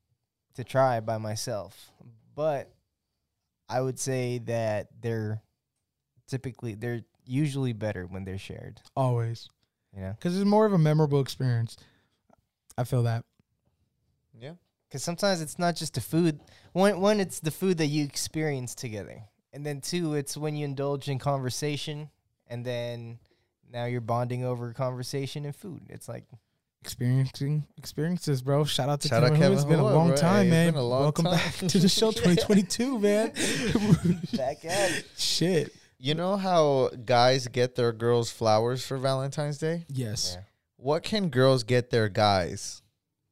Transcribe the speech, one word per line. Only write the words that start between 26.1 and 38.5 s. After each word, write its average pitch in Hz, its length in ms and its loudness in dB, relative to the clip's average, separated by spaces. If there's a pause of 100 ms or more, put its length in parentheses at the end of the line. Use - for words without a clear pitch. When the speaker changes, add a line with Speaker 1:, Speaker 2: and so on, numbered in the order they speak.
Speaker 2:
Experiencing 135 840 -2 (120)
experiences, 151 640 -4
bro. 139 240 2
Shout 139 240 -2
out 143 100 -2
to - 80 -2
Speaker 3:
Shout 113 160 4
out 123 60 6
Speaker 2:
Kevin 151 60 4
Hu. 160 60 6
Speaker 3:
Kevin 190 160 6
Speaker 2:
It's 147 60 2
been 156 160 4
a - 20 4
Speaker 3:
Hua, 131 120 4
Speaker 2:
long 165 140 6
Speaker 3:
bro. 139 100 4
Speaker 2:
time, 170 160 4
Speaker 3:
Hey, 202 140 6
it's - 20 6
Speaker 2:
man. 165 240 6
Speaker 3:
been 143 80 0
a 120 40 2
long 127 140 2
Speaker 2:
Welcome 151 240 2
Speaker 3:
time. 180 120 2
Speaker 2:
back - 180 0
to 185 240 2
the 180 100 8
show, 220 240 4
Speaker 3:
<laughs> - 0 -
Speaker 2:
twenty 180 300 4
twenty-two, 226 560 2
man. 208 300 2
<laughs> 214 1080 0
Speaker 1:
Back 139 300 -4
at 185 240 0
it. 127 160 -6 (100)
Speaker 2:
Shit. - 580 0 (240)
Speaker 3:
You 139 160 -2
know 180 220 -2
how 156 540 4 (160)
guys 123 420 4
get 123 280 0
their 120 160 2
girls 117 380 0
flowers 113 540 2